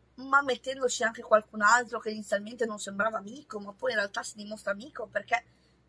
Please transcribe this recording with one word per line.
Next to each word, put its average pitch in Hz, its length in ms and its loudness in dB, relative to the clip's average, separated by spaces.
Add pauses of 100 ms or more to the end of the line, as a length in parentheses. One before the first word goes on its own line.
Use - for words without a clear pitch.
(160)
Ma 269 260 4
mettendoci 262 640 -2
anche 226 180 -2
qualcun 214 400 4
altro 226 380 6
che 220 100 -6
inizialmente 214 560 -2
non 214 140 -6
sembrava 202 380 -2
amico, 214 420 -10
ma 202 140 -12
poi - 180 -2
in 220 60 0
realtà 202 260 -2
si - 120 -12
dimostra 208 360 -8
amico, 214 360 -8
perché - 360 -4 (460)